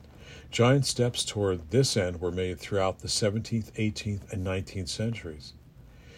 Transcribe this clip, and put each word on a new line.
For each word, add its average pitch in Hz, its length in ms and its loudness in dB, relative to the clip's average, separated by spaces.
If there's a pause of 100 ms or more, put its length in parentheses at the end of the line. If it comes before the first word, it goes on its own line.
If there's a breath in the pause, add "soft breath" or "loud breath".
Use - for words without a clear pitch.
(500 loud breath)
Giant 131 360 6
steps - 380 0
toward 92 460 0
this 131 260 4
end 90 240 0
were 87 120 0
made 90 280 -2
throughout 95 400 0
the - 80 -10
seventeenth, 110 720 0
eighteenth, 104 560 -2
and 92 100 -2
nineteenth 95 460 -4
centuries. 107 640 -6 (640 loud breath)